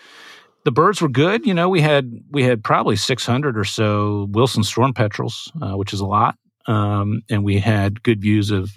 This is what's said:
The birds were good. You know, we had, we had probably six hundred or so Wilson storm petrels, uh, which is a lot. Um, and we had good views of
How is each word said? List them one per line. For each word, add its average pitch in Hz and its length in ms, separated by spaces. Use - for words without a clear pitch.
The 143 80
birds 165 280
were 165 80
good. 180 380
You 190 80
know, 170 140
we 185 120
had, 143 300
we 143 120
had 123 220
probably 156 320
six - 280
hundred 123 320
or 104 80
so 104 640
Wilson 113 340
storm 127 280
petrels, - 580
uh, 98 140
which 98 160
is 98 80
a 98 60
lot. 104 300
Um, 104 640
and 101 140
we 101 140
had 101 440
good 110 180
views 104 300
of 98 260